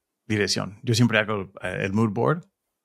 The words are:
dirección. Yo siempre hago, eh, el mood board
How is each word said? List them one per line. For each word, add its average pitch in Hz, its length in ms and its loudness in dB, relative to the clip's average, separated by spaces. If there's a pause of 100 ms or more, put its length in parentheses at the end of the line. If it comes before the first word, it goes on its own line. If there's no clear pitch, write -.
(260)
dirección. 101 580 -2
Yo 120 120 0
siempre 110 240 4
hago, 104 320 -2 (100)
eh, 92 200 -6
el 98 120 -2
mood 110 180 2
board 135 340 0 (400)